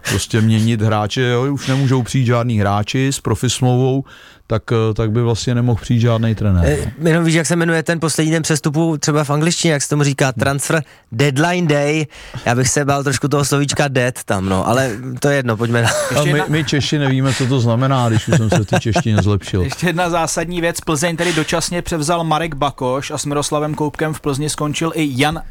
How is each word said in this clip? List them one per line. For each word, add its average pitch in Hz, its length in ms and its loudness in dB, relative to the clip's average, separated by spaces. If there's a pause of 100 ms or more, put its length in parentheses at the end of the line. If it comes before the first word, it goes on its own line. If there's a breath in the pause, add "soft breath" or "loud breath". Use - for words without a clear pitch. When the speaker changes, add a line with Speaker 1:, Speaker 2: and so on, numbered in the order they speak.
Speaker 1:
prostě 107 320 0
měnit 110 400 2
hráče, 107 400 0
jo, 123 320 0
už 139 140 -6
nemůžou 131 360 2
přijít 131 220 0
žádný 120 340 2
hráči 104 480 0
s 139 120 -2
profi 120 300 -2
smlouvou, 127 540 2 (460 loud breath)
tak, 110 220 -2
eh, 113 220 2
tak 110 180 -2
by 120 100 0
vlastně 117 340 0
nemohl 120 260 0
přijít 120 180 0
žádnej 113 360 2
trenér. 92 300 2
Speaker 2:
Eh, 143 260 0 (180)
jenom 165 160 4
víš, 160 100 2
jak 165 120 0
se 175 80 0
jmenuje 165 280 0
ten 170 160 -2
poslední 156 320 0
den 160 120 0
přestupu 156 540 0
třeba 151 260 0
v 135 60 -4
angličtině, 160 440 2
jak 139 80 0
se - 80 -6
tomu 147 140 2
říká, 139 280 2
transfer 139 520 -2 (280 loud breath)
deadline 151 560 2
day. 147 380 2 (400 loud breath)
Já 120 100 2
bych 127 140 2
se 147 160 0
bál 139 180 0
trošku 139 240 -2
toho 143 180 2
slovíčka 143 420 0
dead 127 360 0
tam, 95 260 -2
no, 95 180 0
ale 127 240 2 (280)
to 143 100 2
je 143 60 2
jedno, 123 220 0
pojďme 117 240 0
na- 113 80 2
Speaker 3:
Ještě - 300 -2
Speaker 1:
A 151 40 2
my, 143 60 2
Speaker 3:
jedna 147 200 2
Speaker 1:
my 156 140 0
Češi 151 360 0
nevíme, 135 340 2
co 131 140 -2
to 135 120 2
znamená, 123 500 2
když 110 180 0
už 165 100 2
jsem 110 120 2
se 170 140 2
v - 20 -2
té - 140 0
češtině 110 420 0
zlepšil. 101 400 0
Speaker 3:
Ještě 87 260 -4
jedna 175 220 0
zásadní 170 520 -2
věc. 170 200 -2
Plzeň 165 360 -2
tedy 170 160 0
dočasně 165 480 -2
převzal 170 420 -2
Marek 156 320 -2
Bakoš 135 560 -2
a 151 60 -6
s - 80 -8
Miroslavem 147 500 -2
Koubkem 156 380 -4
v - 80 -10
Plzni 143 280 -2
skončil 175 460 -4
i 156 140 0 (120)
Jan 151 300 0